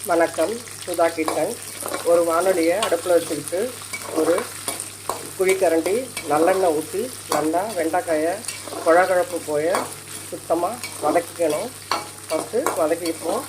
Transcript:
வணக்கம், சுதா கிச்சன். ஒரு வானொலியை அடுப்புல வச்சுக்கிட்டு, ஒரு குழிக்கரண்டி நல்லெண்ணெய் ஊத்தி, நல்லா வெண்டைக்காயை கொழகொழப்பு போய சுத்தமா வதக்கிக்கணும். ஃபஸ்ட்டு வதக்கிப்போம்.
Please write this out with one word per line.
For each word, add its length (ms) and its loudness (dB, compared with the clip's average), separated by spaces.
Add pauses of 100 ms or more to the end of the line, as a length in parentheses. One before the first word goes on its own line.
வணக்கம், 460 2 (280)
சுதா 340 2
கிச்சன். 360 0 (600)
ஒரு 180 8
வானொலியை 480 4 (100)
அடுப்புல 300 2
வச்சுக்கிட்டு, 440 0 (580)
ஒரு 160 4 (1040)
குழிக்கரண்டி 560 4 (360)
நல்லெண்ணெய் 480 4
ஊத்தி, 240 -4 (320)
நல்லா 280 2 (160)
வெண்டைக்காயை 560 0 (500)
கொழகொழப்பு 600 6
போய 280 0 (540)
சுத்தமா 420 0 (320)
வதக்கிக்கணும். 680 0 (600)
ஃபஸ்ட்டு 340 -2 (160)
வதக்கிப்போம். 720 0